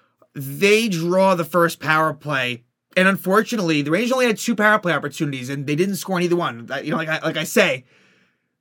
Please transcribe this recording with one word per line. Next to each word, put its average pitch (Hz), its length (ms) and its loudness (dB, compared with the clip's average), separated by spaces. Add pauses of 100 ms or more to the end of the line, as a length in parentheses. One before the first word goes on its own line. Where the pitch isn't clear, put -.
(340)
they 185 540 2
draw 185 460 2
the 170 100 -2
first 170 360 0
power 156 320 2
play. 131 520 -4 (300)
And 185 140 4
unfortunately, 185 720 0
the 143 100 -2
Rangers 226 220 0
only 254 140 2
had 214 100 0
two 233 180 -4
power 214 240 4
play 175 140 -2
opportunities, 139 560 -4
and 139 180 -6
they 147 80 -2
didn't 190 220 0
score 190 200 -4
on 175 60 0
either 175 140 0
one. 123 300 -4
That, 131 180 -8
you 147 60 -6
know, 151 80 -2
like 160 100 -4
I, 156 120 -2
like 156 180 -4
I 156 60 -4
say, 160 400 0 (760)